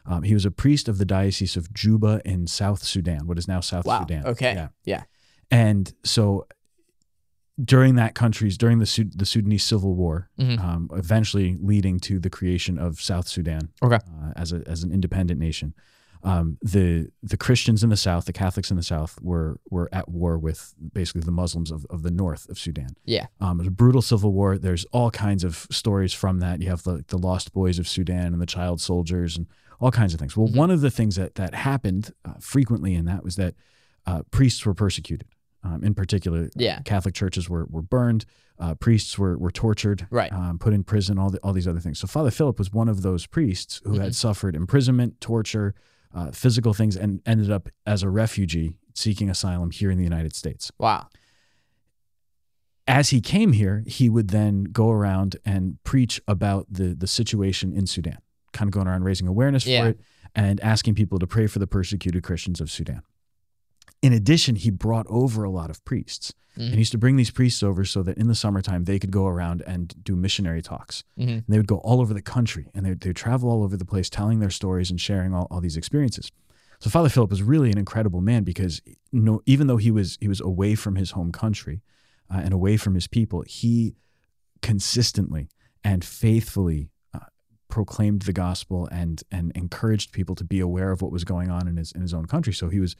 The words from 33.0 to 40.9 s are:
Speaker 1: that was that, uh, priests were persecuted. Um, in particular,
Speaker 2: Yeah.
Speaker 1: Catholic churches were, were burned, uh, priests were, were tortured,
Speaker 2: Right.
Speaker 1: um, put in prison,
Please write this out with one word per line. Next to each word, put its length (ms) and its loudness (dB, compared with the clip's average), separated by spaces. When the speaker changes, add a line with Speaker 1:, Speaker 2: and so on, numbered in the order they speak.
Speaker 1:
that 200 -2
was 100 -6
that, 180 -2
uh, 160 -2
priests 340 4
were 80 2
persecuted. 540 -4
Um, 220 -6
in 100 2
particular, 640 -2
Speaker 2:
Yeah. 280 0
Speaker 1:
Catholic 320 -2
churches 340 -4
were, 160 -4
were 160 -6
burned, 420 2
uh, 160 -4
priests 420 2
were, 200 0
were 140 -2
tortured, 580 0
Speaker 2:
Right. 220 0
Speaker 1:
um, 260 -2
put 160 0
in 120 2
prison, 340 0